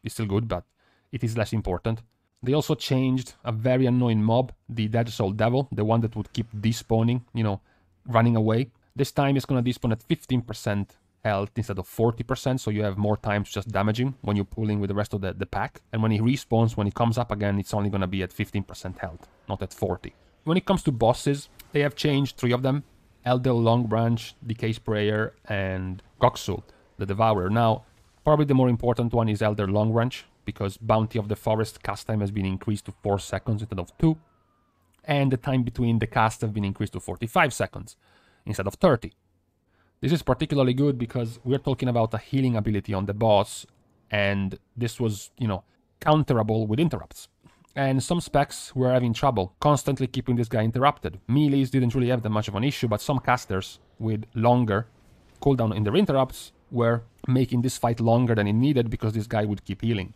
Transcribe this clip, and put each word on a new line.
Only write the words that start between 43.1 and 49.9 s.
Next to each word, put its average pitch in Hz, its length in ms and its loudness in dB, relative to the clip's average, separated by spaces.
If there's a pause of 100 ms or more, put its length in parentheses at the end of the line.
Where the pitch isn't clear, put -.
boss, 104 520 2 (460)
and 101 480 0 (160)
this 117 240 -4
was, 110 380 -2
you 127 100 -2
know, 92 160 -4 (380)
counterable 113 640 2
with 107 140 0
interrupts. - 480 -4 (460)
And 135 280 0
some 175 180 -2
specs - 540 -2
were 127 160 2
having 123 220 2
trouble 107 460 0
constantly 139 460 2